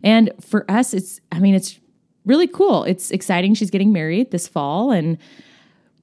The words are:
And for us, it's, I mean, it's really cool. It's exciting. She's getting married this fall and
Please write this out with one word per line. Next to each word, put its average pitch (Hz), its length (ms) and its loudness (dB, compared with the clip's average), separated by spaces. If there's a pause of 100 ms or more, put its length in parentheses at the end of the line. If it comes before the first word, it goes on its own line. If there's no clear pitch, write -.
And 220 360 4
for - 300 -4
us, 226 240 0
it's, - 260 -8 (120)
I 170 80 -6
mean, 196 160 4
it's - 240 -6 (460)
really 294 220 2
cool. 349 360 0
It's - 280 -4
exciting. 190 440 0
She's 202 160 -4
getting 196 220 2
married 175 380 -2
this 175 160 -6
fall 165 440 -2
and 165 260 -2 (840)